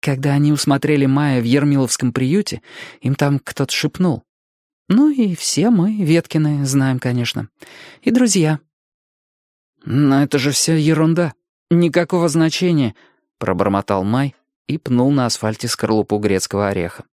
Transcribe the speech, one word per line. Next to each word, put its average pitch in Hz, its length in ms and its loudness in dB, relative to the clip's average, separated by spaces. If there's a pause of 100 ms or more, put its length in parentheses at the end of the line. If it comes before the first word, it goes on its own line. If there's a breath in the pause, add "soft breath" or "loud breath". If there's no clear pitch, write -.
Когда 139 320 -2
они 147 180 2
усмотрели 143 540 0
Мая 135 340 0
в 113 40 -2
Ермиловском 135 680 0
приюте, 143 480 -2 (400 loud breath)
им 135 140 -2
там 143 240 0
кто-то - 340 -6
шепнул. 156 520 -2 (680)
Ну 269 180 4
и 233 260 0
все 175 360 -2
мы, 208 340 2
Веткины, 151 640 0
знаем, 135 320 0
конечно. 123 500 -4 (540 loud breath)
И - 80 0
друзья». 196 500 2 (1300)
«Но 139 360 2
это 143 160 0
же 139 120 0
все 160 260 0
ерунда. 160 560 2 (380)
Никакого 170 580 2
значения», — 156 680 0 (440 soft breath)
пробормотал 98 680 -2
Май 127 300 -2 (320)
и 147 100 -4
пнул 127 340 0
на 135 140 0
асфальте 110 420 -4
скорлупу 107 520 -2
грецкого 101 500 -2
ореха. 92 360 -6 (140)